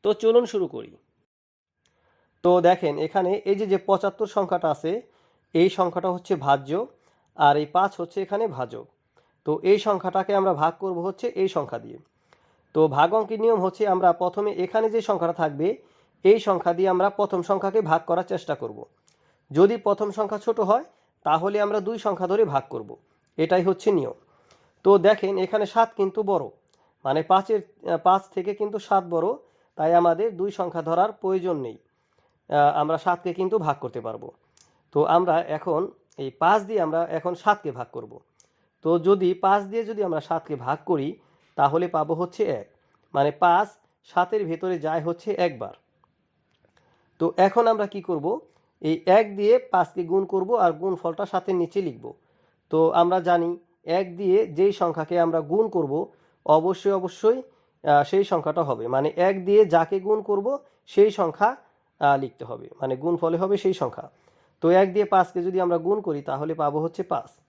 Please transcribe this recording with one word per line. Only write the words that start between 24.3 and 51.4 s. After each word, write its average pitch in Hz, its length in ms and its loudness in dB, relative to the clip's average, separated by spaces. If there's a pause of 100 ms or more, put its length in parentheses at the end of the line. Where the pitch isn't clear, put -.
তো 190 140 6
দেখেন, 196 340 2 (120)
এখানে 208 220 -2
সাত 226 220 2 (100)
কিন্তু 196 240 -2
বড়, 190 220 -2 (600)
মানে 139 160 0 (100)
পাঁচের, 196 320 2
আহ, - 440 -6
পাঁচ 190 160 4 (120)
থেকে 190 260 -4
কিন্তু 208 180 -6
সাত 196 260 -2 (100)
বড়, 170 140 0 (500)
তাই 160 220 2
আমাদের 175 280 2 (120)
দুই 196 180 -4
সংখ্যা 170 240 -4
ধরার 170 300 0
প্রয়োজন 185 440 -4 (100)
নেই। 110 120 -12
আহ, - 1040 -2
আমরা 156 240 0
সাতকে 180 280 -2
কিন্তু 185 260 -2
ভাগ 156 260 -2
করতে 120 220 -10
পারবো। 113 220 -12 (640)
তো 143 60 0 (180)
আমরা 175 180 2 (220)
এখন 160 240 -2 (420)
এই 135 80 -8 (120)
পাঁচ 202 260 4
দিয়ে 214 180 -2
আমরা 160 140 -2 (180)
এখন 180 140 -4 (100)
সাতকে 202 360 0
ভাগ 120 180 -12
করব। 113 160 -14 (720)
তো 160 140 0
যদি 185 300 2 (160)
পাঁচ 202 260 4
দিয়ে 226 200 -4
যদি 208 180 -8
আমরা 156 120 -2
সাতকে 156 360 -6
ভাগ 131 220 -4 (120)
করি, 147 180 0 (480)
তাহলে 156 320 2
পাবো 156 320 -2
হচ্ছে 180 220 -6 (180)
এক, 101 60 -18 (480)
মানে 143 160 2 (120)
পাঁচ 180 260 4 (420)
সাতের 180 340 0
ভেতরে 170 340 -4
যায় 156 280 -4
হচ্ছে 170 240 -6 (160)
একবার। 120 280 -8 (1500)
তো 160 60 2 (200)
এখন 233 260 2
আমরা 208 140 0
কি 202 220 -10
করব, 156 180 -4 (540)
এই 160 160 -2 (220)
এক 220 80 2 (120)
দিয়ে 208 160 4 (180)
পাঁচকে 180 380 0
গুণ 190 220 2
করব 190 180 -2 (140)
আর 170 80 4
গুণফলটা 175 600 -6
সাতের 185 300 -2